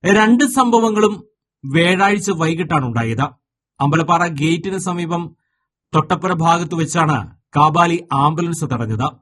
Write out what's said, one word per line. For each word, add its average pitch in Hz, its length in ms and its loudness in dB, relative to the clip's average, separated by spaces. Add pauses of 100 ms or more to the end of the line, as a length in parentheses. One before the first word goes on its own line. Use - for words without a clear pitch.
(180)
രണ്ട് 226 260 4 (140)
സംഭവങ്ങളും 226 560 2 (600)
വ്യാഴാഴ്ച 185 580 2
വൈകിട്ടാണ് 160 540 -2
ഉണ്ടായത്. 113 400 -2 (540)
അമ്പലപ്പാറ 160 460 2 (160)
ഗേറ്റിന് 170 360 -2
സമീപം 175 460 -4 (720)
തൊട്ടപ്പുറ 160 380 0
ഭാഗത്ത് 170 420 0
വെച്ചാണ് 156 420 0 (380)
കാബാലി 170 420 2 (160)
ആംബുലൻസ് 160 600 0
തടഞ്ഞത്. 113 340 -4 (140)